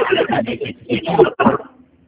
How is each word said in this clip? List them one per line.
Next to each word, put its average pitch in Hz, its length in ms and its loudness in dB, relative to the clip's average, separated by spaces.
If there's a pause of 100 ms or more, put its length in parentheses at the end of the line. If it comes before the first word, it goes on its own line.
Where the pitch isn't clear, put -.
halakar - 380 0
da - 60 -6
yake - 220 -8
ciki, - 200 -8
ya - 80 -2
ci - 220 2 (140)
gaba. - 300 0 (400)